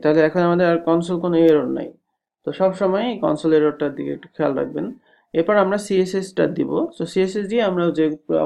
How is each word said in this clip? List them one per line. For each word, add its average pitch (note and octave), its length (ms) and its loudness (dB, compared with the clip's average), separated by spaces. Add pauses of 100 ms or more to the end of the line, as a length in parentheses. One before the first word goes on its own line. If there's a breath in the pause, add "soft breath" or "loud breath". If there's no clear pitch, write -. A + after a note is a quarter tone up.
তাহলে D#3 260 4
এখন F3 200 0
আমাদের F3 240 2
আর E3 60 2 (100)
কনসোল E3+ 360 0
কোনো F3 120 0 (120)
এরর D3 200 4
নাই। C3+ 200 -6 (580)
তো - 60 -6
সব F#3+ 220 2
সময় G3 320 -2 (180)
কনসোল D#3+ 340 0
এররটার D3 360 0
দিকে C#3+ 220 -8
একটু - 180 -18
খেয়াল D3 260 -2
রাখবেন। D3 260 -6 (480 soft breath)
এরপর E3 200 0 (100)
আমরা G3 140 -2
সিএসএস F#3+ 560 -2
টা E3+ 120 0
দিব। E3 240 -4 (260)
তো - 100 -6
সিএসএস F#3+ 420 -2
দিয়ে A#3 140 0
আমরা F3+ 220 0 (140)
যে D#3+ 60 4 (400)